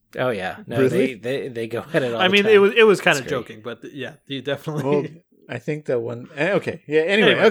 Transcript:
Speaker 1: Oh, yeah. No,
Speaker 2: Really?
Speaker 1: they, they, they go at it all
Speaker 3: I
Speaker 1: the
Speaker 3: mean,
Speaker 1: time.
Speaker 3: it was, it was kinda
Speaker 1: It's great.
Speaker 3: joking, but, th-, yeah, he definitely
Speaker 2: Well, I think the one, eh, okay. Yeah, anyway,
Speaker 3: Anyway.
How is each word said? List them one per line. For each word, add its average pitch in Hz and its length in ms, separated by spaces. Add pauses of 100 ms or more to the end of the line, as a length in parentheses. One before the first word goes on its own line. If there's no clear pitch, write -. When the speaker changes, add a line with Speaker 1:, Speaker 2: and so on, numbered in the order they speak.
(180)
Speaker 1:
Oh, 127 120
yeah. 92 360
No, 120 140
Speaker 2:
Really? 156 360
Speaker 1:
they, 123 260
they, 101 80
they 113 180
go 113 160 (100)
at 160 80
it 120 120
all 113 80
Speaker 3:
I 185 80
Speaker 1:
the - 20
Speaker 3:
mean, 202 140
Speaker 1:
time. 220 80
Speaker 3:
it 208 60
was, 202 180
it 226 60
was 208 180
kinda 160 180
Speaker 1:
It's 120 80
great. - 40
Speaker 3:
joking, 113 300
but, 117 200
th-, - 120
yeah, 123 200 (120)
he 135 140
definitely 143 460
Speaker 2:
Well, 143 180 (460)
I 120 100
think 151 280
the 127 120
one, 117 380
eh, 165 160
okay. 120 340
Yeah, 151 140
anyway, 196 340
Speaker 3:
Anyway. 170 160